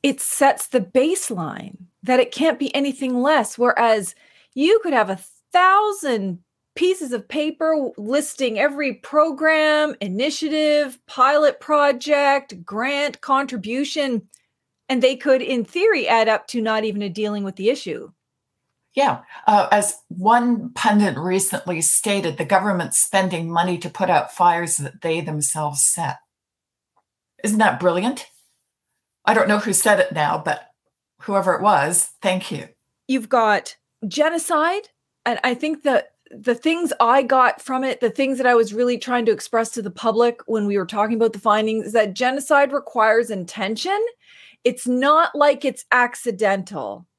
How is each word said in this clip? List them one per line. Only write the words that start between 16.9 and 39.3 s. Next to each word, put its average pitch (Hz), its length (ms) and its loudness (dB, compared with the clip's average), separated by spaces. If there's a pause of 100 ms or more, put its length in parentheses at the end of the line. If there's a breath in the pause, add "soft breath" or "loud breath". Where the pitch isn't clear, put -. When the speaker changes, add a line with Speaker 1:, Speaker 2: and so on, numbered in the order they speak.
Speaker 1:
a 202 60 -6
dealing 208 380 -6
with 190 100 -8
the 196 140 0
issue. 185 420 -6 (840)
Speaker 2:
Yeah. 262 280 0 (260 loud breath)
Uh, 208 240 4
as 202 280 0 (100)
one 226 640 0
pundit 202 460 2
recently 180 640 -4
stated, 185 560 -2
"The 170 60 -6
government's 185 580 0
spending 180 480 -2
money 170 280 -2
to 175 120 -10
put 185 200 -4
out 151 240 0
fires 170 420 2
that 139 260 -8
they 165 200 -2
themselves 151 640 -4
set." - 320 -2 (1200)
Isn't 214 180 -2
that 196 200 2
brilliant? 180 480 0 (960)
I 214 100 2
don't 196 140 4
know 208 120 2
who 208 120 -4
said 202 300 4
it - 100 0
now, 156 260 -2
but - 340 -8 (500)
whoever 185 320 0
it 165 80 -2
was, 170 500 2 (100)
thank 185 300 -2
you. - 160 -10 (400)
Speaker 1:
You've 254 220 -2
got 220 480 0 (280)
genocide, 330 840 0 (360)
and 240 160 -2
I 247 120 0
think 302 300 -6
that 254 280 0 (200)
the 233 240 -2
things 330 440 -2
I 240 220 6
got 254 400 2
from 262 220 -4
it, 262 180 -4
the 233 80 0
things 262 300 -2
that 254 80 2
I 247 80 6
was 226 180 2
really 247 240 0
trying 240 280 -2
to 226 60 4